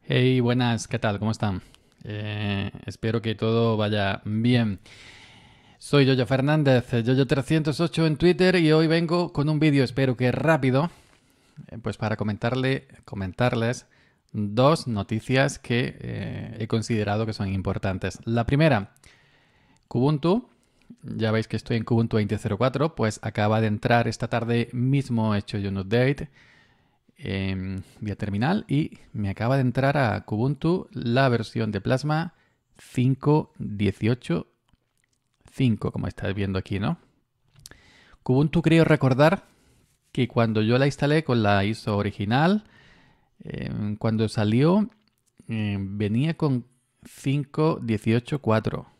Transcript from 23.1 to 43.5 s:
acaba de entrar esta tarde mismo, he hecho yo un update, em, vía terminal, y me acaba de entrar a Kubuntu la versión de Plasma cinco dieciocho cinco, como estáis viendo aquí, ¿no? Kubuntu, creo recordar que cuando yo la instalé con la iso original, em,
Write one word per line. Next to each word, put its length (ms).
acaba 360
de 80
entrar 400
esta 200
tarde 440
mismo, 600
he 60
hecho 180
yo 120
un 100
update, 500
em, 640
vía 140
terminal, 520
y 320
me 160
acaba 260
de 60
entrar 360
a 280
Kubuntu 680
la 380
versión 420
de 100
Plasma 520
cinco 800
dieciocho 880
cinco, 400
como 160
estáis 280
viendo 240
aquí, 180
¿no? 220
Kubuntu, 400
creo 220
recordar 640
que 160
cuando 340
yo 160
la 100
instalé 360
con 180
la 240
iso 320
original, 680
em, 560